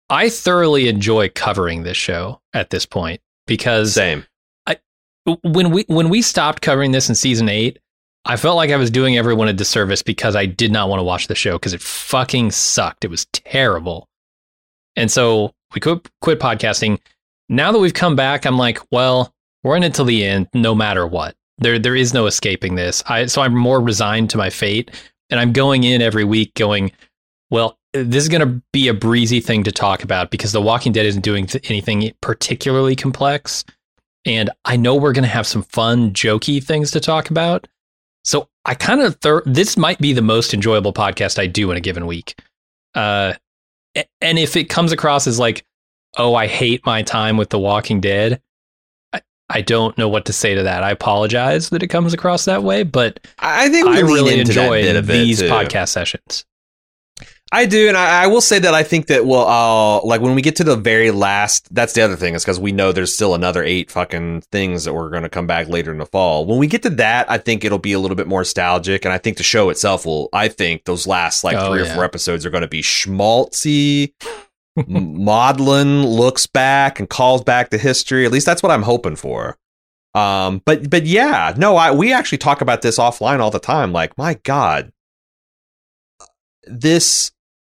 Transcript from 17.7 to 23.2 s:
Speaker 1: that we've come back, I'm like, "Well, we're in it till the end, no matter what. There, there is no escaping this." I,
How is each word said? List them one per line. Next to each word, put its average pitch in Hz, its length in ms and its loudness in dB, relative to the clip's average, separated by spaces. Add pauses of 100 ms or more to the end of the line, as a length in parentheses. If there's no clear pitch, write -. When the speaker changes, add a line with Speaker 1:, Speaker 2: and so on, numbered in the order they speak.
Speaker 1:
that 226 80 2
we've 180 140 2
come 170 220 0
back, 135 300 0
I'm 131 120 0
like, 120 220 0 (120)
"Well, 127 420 0 (300)
we're 135 120 0
in 180 80 2
it 156 100 -2
till 139 120 0
the 113 180 2
end, 98 300 0
no 113 200 2
matter 104 320 0
what. 80 300 -6 (220)
There, 117 200 0
there 123 180 0
is 123 180 2
no 120 140 2
escaping 95 480 -4
this." 87 320 -4
I, 117 180 -2